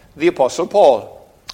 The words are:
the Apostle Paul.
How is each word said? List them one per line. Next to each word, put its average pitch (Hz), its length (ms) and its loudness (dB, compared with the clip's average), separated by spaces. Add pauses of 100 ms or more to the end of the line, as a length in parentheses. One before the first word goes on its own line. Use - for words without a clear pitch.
(160)
the 151 120 -4
Apostle 165 400 -2
Paul. 147 600 0 (240)